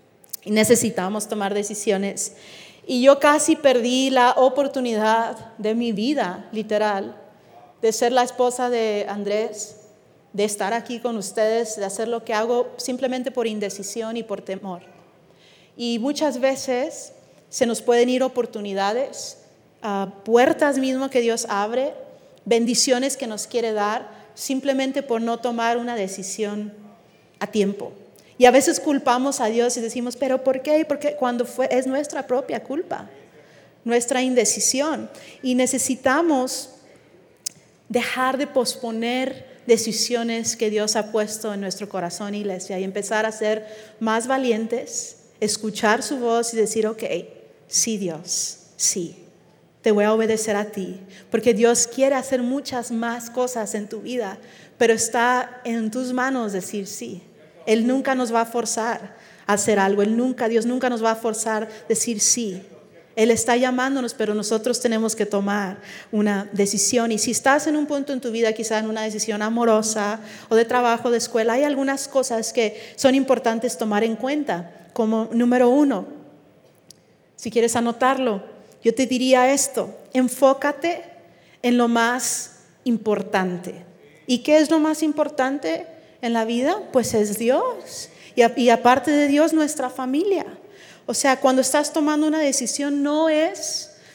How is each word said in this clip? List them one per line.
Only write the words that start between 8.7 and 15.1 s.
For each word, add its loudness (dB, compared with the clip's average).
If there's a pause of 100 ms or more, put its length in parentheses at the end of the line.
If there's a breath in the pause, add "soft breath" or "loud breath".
de 0
Andrés, -6 (560)
de -2
estar -2
aquí -6
con -4
ustedes, 0
de -6
hacer -4
lo -4
que -6
hago 0
simplemente -4
por -2
indecisión -6
y -4
por -8
temor. -10 (920 soft breath)